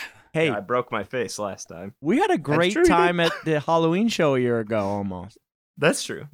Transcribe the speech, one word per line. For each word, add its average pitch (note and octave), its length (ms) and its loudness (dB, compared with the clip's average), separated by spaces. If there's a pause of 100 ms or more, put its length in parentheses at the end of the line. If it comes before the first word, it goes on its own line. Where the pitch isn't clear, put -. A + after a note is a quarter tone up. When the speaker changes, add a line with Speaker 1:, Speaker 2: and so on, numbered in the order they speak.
(340)
Speaker 1:
Hey. D#3+ 160 0
Speaker 2:
I G#2 120 -2
broke A#2+ 300 -4
my G#2+ 120 -4
face A2+ 340 -6
last G2 280 -8
time. F#2 360 -14
Speaker 1:
We F3 160 0
had G4 140 0
a E4+ 60 2
Speaker 3:
That's E3 40 -8
Speaker 1:
great D#3+ 320 2
Speaker 3:
true, D#4 80 0
you F4+ 60 6
did. - 40 6
Speaker 1:
time E3+ 280 4
at E3 120 2 (140)
the D#3 140 0
Halloween E3 480 2
show D#3+ 260 2
a B2+ 60 2
year A#2+ 200 2
ago, A2 200 -2
almost. G2 580 -4 (400)
Speaker 2:
That's F3 260 2
true. A2+ 300 -10